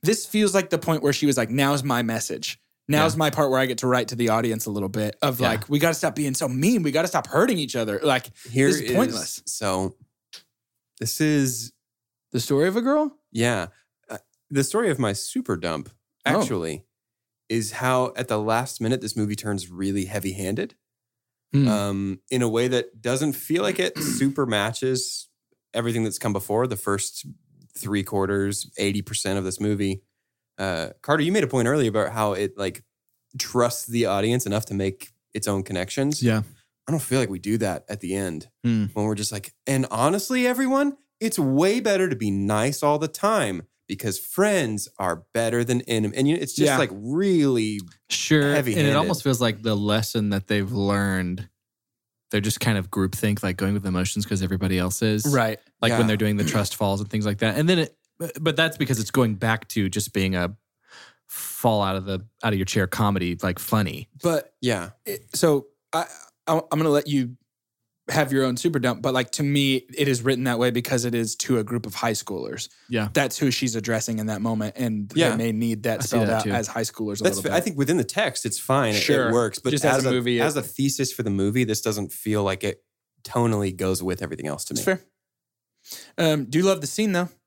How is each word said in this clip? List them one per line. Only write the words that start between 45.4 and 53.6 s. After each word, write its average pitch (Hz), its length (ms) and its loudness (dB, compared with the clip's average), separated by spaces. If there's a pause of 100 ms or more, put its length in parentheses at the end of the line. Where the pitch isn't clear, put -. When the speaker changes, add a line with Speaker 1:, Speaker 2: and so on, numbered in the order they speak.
Speaker 3:
than 120 180 2
enemies." 107 360 0
And 131 80 4
you, 151 100 4
it's 156 180 -6
just, 151 120 4
Speaker 1:
Yeah. 135 120 4
Speaker 3:
like, 120 140 2
really 127 840 2 (320)
Speaker 2:
Sure. - 300 4
And 143 120 4
it - 40 2
Speaker 3:
heavy-handed. 143 400 2
Speaker 2:
almost 180 260 2
feels 127 180 2
like 110 220 0
the 110 140 2
lesson 104 540 0
that 98 180 -2
they've 101 240 0
learned, 98 760 0 (840)
they're 104 100 2
just 104 200 -2
kind 110 180 0
of 90 120 -6
groupthink, 101 520 0
like, 92 140 -2
going 98 180 0